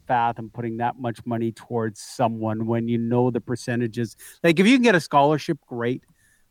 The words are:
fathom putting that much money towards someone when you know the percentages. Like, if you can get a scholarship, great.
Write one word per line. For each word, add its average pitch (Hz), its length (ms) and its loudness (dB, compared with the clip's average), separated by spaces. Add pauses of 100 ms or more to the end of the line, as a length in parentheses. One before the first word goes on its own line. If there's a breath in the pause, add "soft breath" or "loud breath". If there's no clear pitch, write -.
fathom 117 440 -2
putting 117 260 -8
that 120 220 -4
much 120 280 -8
money 117 240 -2
towards 113 500 -6
someone 113 640 -4
when 117 220 -2
you 117 100 0
know 120 320 2
the 120 120 -4
percentages. 120 760 -6 (280 loud breath)
Like, 170 160 4
if 190 60 6
you 247 100 6
can 254 60 4
get 233 140 6
a 170 40 4
scholarship, 147 680 2
great. 123 360 -4 (460)